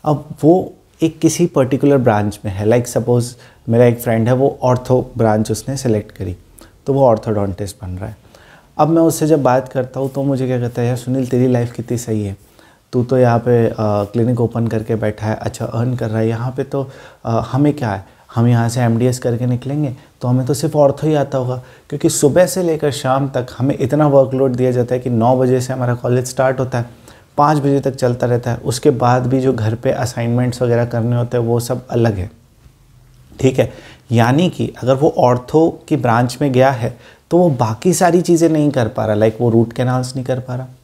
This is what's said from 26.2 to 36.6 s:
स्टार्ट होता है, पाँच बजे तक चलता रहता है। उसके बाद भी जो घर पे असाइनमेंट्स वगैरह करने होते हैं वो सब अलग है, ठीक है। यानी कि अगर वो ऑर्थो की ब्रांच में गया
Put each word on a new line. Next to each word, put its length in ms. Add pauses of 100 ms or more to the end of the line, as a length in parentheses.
स्टार्ट 340
होता 180
है, 120 (460)
पाँच 220
बजे 220
तक 140
चलता 320
रहता 240
है। 60
उसके 340
बाद 360
भी 140
जो 120
घर 220
पे 160
असाइनमेंट्स 720
वगैरह 220
करने 320
होते 200
हैं 80
वो 160
सब 280
अलग 260
है, 160 (1120)
ठीक 180
है। 140 (400)
यानी 380
कि 220 (100)
अगर 120
वो 240
ऑर्थो 720
की 80
ब्रांच 460
में 100
गया 180